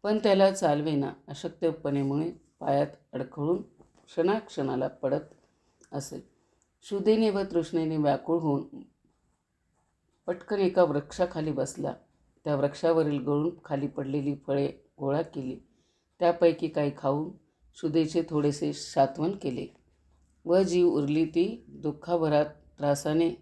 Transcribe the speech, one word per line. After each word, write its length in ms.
पण 160
त्याला 320
चालवेना, 600
अशक्तपणेमुळे 1040
पायात 260
अडखळून 500
क्षणाक्षणाला 840
पडत 460
असे. 280
क्षुधेने 480
व 100
तृष्णेने 560
व्याकुळ 420
होऊन 260
पटकन 320
एका 240
वृक्षाखाली 680
बसला. 420
त्या 120
वृक्षावरील 640
गळून 300
खाली 220
पडलेली 480
फळे 260
गोळा 240
केली, 340
त्यापैकी 480
काही 300
खाऊन 320
क्षुधेचे 580
थोडेसे 440
शांतवन 580
केले 340
व 180
जीव 260
उरली 360
ती 440
दुःखाभरात 800
त्रासाने 840